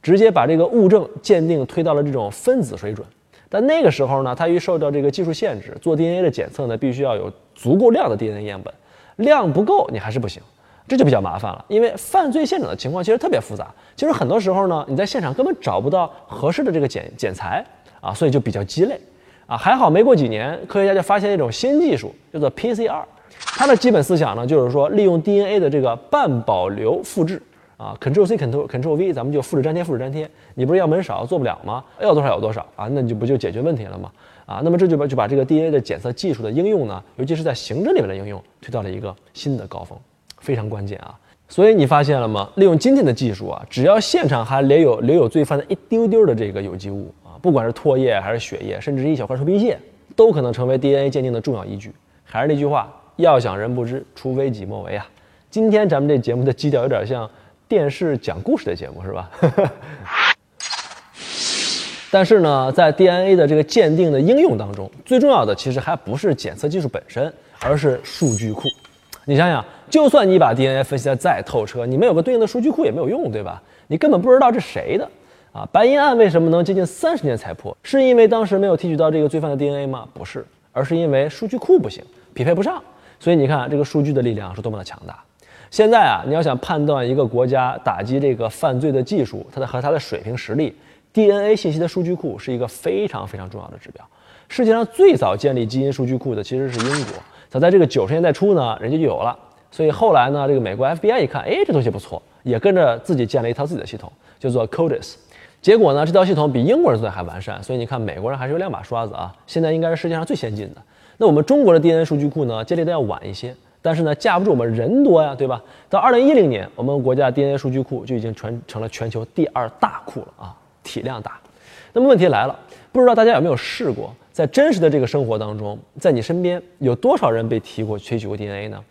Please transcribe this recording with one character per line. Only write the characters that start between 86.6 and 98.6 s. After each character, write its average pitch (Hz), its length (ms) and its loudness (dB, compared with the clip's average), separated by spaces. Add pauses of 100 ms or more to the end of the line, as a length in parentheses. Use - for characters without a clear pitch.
断 139 240 0
一 127 60 -2
个 135 120 0
国 120 200 0
家 127 380 0
打 95 180 -4
击 127 180 -2
这 135 160 0
个 110 140 -4
犯 127 300 -2
罪 147 120 -2
的 135 100 0
技 156 220 -2
术， 104 300 -8
它 131 80 -8
的， 127 60 -6
和 123 140 -8
它 143 100 -2
的 160 80 0
水 - 200 -10
平 117 160 -10
实 113 200 -8
力 143 200 -2 (380)
，D 214 180 6
N 202 120 0
A 214 120 4
信 185 160 -4
息 151 60 -4
的 170 100 -2
数 180 140 -4
据 175 120 -2
库 123 260 -8
是 - 120 -10
一 123 60 -4
个 120 100 -4
非 190 400 -4
常 98 200 -10
非 101 100 -14
常 92 120 -14
重 104 120 -14
要 - 60 -18
的 - 100 -20
指 - 140 -20
标。 - 120 -20 (440)
世 254 180 0
界 220 60 4
上 226 160 4
最 370 280 6
早 101 220 0
建 139 180 0
立 120 100 0
基 120 140 -4
因 139 140 0
数 131 120 -4
据 127 120 -2
库 120 160 -6
的 104 100 -6
其 127 140 -6
实 131 140 -4
是 120 80 -6
英 135 260 -4
国， 104 80 -12 (360)
早 131 100 -4
在 170 100 6
这 190 80 6
个 175 80 6
九 107 220 0
十 131 60 -2
年 165 80 0
代 170 100 2
初 196 240 2
呢， 120 260 0